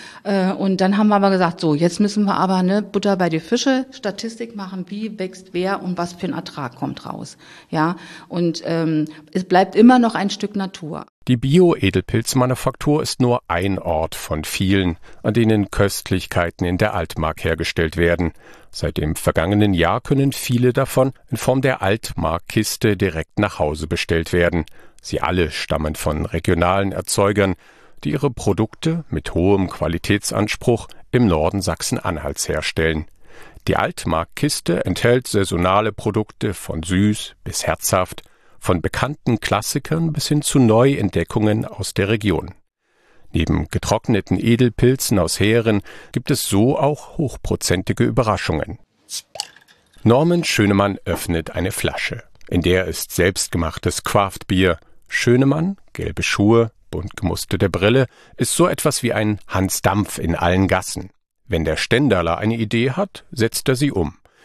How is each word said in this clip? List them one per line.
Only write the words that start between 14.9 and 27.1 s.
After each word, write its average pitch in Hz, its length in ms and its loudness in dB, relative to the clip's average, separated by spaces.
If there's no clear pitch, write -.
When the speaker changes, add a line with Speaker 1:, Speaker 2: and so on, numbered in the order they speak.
Speaker 2:
an 110 100 0
denen 110 380 2
Köstlichkeiten 92 920 -2
in 90 120 0
der 107 180 2
Altmark 80 500 -4
hergestellt 82 500 -2
werden. 85 380 2
Seit - 260 -6
dem 76 180 -2
vergangenen 101 580 2
Jahr 87 280 2
können 139 320 0
viele 123 400 0
davon 135 400 0
in 113 60 -4
Form 131 240 0
der 131 200 0
Altmark-Kiste 98 1160 -2
direkt 85 420 -2
nach 104 180 0
Hause 78 300 -2
bestellt 82 460 -2
werden. 85 320 2
Sie - 200 -6
alle 85 300 0
stammen 76 420 -4
von 78 320 -4
regionalen 92 640 0
Erzeugern, 98 640 0